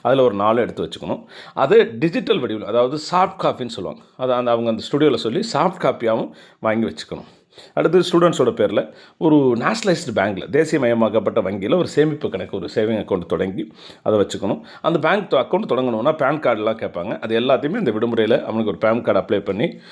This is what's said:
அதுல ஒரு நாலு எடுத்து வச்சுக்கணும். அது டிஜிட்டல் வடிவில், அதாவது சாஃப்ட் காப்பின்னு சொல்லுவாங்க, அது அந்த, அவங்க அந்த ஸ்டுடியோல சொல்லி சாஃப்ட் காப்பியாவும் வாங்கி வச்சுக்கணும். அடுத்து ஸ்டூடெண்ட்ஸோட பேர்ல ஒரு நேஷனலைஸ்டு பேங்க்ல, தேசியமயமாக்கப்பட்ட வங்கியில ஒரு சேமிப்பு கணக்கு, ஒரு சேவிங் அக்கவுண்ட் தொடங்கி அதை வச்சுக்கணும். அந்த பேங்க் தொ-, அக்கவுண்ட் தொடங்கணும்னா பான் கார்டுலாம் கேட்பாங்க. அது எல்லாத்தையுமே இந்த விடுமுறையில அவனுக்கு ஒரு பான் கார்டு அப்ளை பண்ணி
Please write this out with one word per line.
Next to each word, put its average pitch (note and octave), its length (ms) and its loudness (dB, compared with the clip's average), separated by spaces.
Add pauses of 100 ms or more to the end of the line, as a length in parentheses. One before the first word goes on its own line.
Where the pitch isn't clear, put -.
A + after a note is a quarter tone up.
அதுல C3 220 4
ஒரு A2+ 120 2
நாலு A2 260 2
எடுத்து F2+ 260 -4
வச்சுக்கணும். - 360 -8 (300)
அது A3+ 460 4
டிஜிட்டல் F3 400 0
வடிவில், A2 260 -4
அதாவது A#2+ 320 0 (140)
சாஃப்ட் F#3 320 0
காப்பின்னு B2+ 240 -2
சொல்லுவாங்க, F#2 380 -10 (120)
அது B2+ 160 0
அந்த, B2 180 0
அவங்க A#2 180 2
அந்த A2+ 220 -2
ஸ்டுடியோல D3 240 4
சொல்லி A#2 280 -4 (100)
சாஃப்ட் E3+ 280 0
காப்பியாவும் A#2+ 480 0 (300)
வாங்கி A2 260 0
வச்சுக்கணும். - 400 -10 (480)
அடுத்து D#3+ 260 4
ஸ்டூடெண்ட்ஸோட E3+ 540 4
பேர்ல A2 400 0 (240)
ஒரு D#3 180 4
நேஷனலைஸ்டு C#3 800 2
பேங்க்ல, F#2+ 360 -2
தேசியமயமாக்கப்பட்ட A#2 880 2
வங்கியில G2+ 340 -2
ஒரு F3 120 0
சேமிப்பு D3 420 0
கணக்கு, F#2+ 280 -6
ஒரு F#2 180 -8
சேவிங் A2 280 0
அக்கவுண்ட் F2+ 220 -2
தொடங்கி F#2 460 -4 (300)
அதை G#2+ 180 2
வச்சுக்கணும். G2 420 -2 (200)
அந்த D#3+ 180 0
பேங்க் F3 340 0
தொ-, C#3+ 40 4
அக்கவுண்ட் F3+ 340 -2
தொடங்கணும்னா B2+ 440 0
பான் D3 240 0
கார்டுலாம் A2+ 400 0
கேட்பாங்க. F#2 400 -6
அது A2+ 200 -2
எல்லாத்தையுமே C#3 380 0
இந்த D#3+ 140 0
விடுமுறையில A2+ 520 0
அவனுக்கு G#2+ 240 -4
ஒரு F#2 100 -4
பான் A2+ 240 0
கார்டு A2 180 0
அப்ளை G2 200 0
பண்ணி G2+ 400 -4 (120)